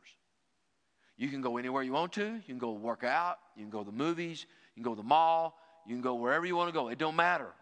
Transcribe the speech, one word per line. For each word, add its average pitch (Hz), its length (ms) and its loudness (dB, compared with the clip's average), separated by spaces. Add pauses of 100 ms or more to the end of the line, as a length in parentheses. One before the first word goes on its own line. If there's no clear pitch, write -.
(1160)
You 123 120 -2
can 139 120 -4
go 123 160 0
anywhere 127 260 0
you 127 100 -4
want 165 220 0
to. 208 200 -2
You 226 80 -10
can 127 160 -10
go 120 140 -2
work 110 320 -4
out. 165 340 0 (180)
You 107 60 -12
can 104 80 -10
go 107 80 -4
to 101 120 -6
the 104 60 -8
movies. 165 480 -2 (300)
You 117 80 -12
can 120 80 0
go 117 60 -2
to 107 40 -10
the 107 80 -8
mall. 165 480 4 (300)
You 110 80 -6
can 123 80 -4
go 127 140 0
wherever 131 280 2
you 180 120 0
want 175 120 2
to 165 60 -6
go. 135 140 0
It 165 100 -6
don't 156 180 0
matter 170 320 4 (140)